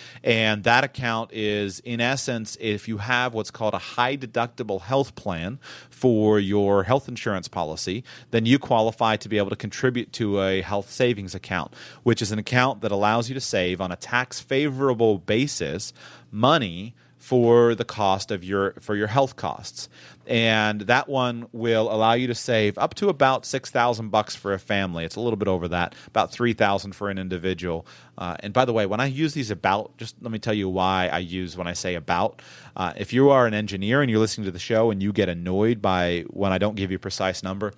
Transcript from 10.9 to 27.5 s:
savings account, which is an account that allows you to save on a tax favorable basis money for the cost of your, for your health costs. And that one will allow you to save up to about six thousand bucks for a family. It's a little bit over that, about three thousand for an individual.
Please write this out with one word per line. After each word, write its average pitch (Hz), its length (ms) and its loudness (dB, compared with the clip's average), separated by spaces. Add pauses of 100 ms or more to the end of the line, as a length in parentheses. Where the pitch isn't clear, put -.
savings 101 420 0
account, 92 400 -6 (300)
which 117 180 4
is 107 120 -4
an 107 60 -2
account 123 420 0
that 107 100 -2
allows 110 380 2
you 131 60 -8
to 127 60 -8
save 90 380 -2
on 92 100 -4
a 90 60 -8
tax - 460 -4
favorable 131 760 2
basis 101 760 -2 (360)
money 110 640 0 (240)
for 120 580 6
the 113 100 -4
cost 98 460 0
of 92 120 -6
your, 98 380 -2
for 107 140 -4
your 104 120 -2
health 131 300 0
costs. - 500 -10 (380)
And 110 560 2
that 123 280 0
one 123 420 -2
will 113 400 0
allow 110 220 4
you 123 140 0
to 117 80 -2
save 107 420 0
up 139 180 -2
to 202 140 0
about 135 380 2
six - 240 -6
thousand 117 380 2
bucks 107 260 0
for 98 180 -4
a 95 60 -2
family. 92 440 -2
It's 82 120 -8
a 104 40 -8
little 113 180 -2
bit 98 100 0
over 87 220 0
that, 85 260 -2 (100)
about 98 260 0
three 120 220 0
thousand 101 380 0
for 101 180 -6
an 95 80 -6
individual. 90 720 -4 (280)